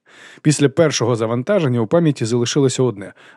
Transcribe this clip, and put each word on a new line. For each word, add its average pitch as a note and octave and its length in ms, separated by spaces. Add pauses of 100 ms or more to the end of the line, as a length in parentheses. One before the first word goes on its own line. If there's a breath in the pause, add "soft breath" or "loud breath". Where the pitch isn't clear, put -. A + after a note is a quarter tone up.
(420 loud breath)
Після D3 280
першого B2+ 460
завантаження B2 640
у A2+ 80
пам'яті D#3+ 380
залишилося B2 580
одне — G2+ 300 (240 loud breath)